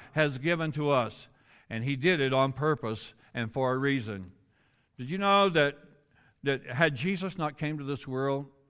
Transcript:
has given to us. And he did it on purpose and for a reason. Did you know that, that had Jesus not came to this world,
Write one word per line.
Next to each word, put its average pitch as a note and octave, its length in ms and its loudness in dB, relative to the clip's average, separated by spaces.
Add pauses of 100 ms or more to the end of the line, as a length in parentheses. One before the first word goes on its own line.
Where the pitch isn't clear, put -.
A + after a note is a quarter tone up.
(120)
has D3 260 0
given D#3+ 360 0
to D3 180 0
us. A#2 360 0 (420)
And A2+ 140 -6
he C#3 120 -2
did D#3 240 2
it C3 140 2
on C3+ 180 4
purpose C3 640 -4 (200)
and A#2 180 -4
for C3 220 0
a B2+ 40 0
reason. A2 540 -2 (680)
Did B2+ 120 -10
you F3+ 80 -4
know G3+ 320 4
that, D3 280 4 (680)
that C#3 220 -2
had C#3+ 300 2
Jesus F3+ 420 -4
not D3+ 200 -4
came D3+ 200 -4
to C#3+ 80 -10
this C#3 200 -6
world, C#3 420 -2 (220)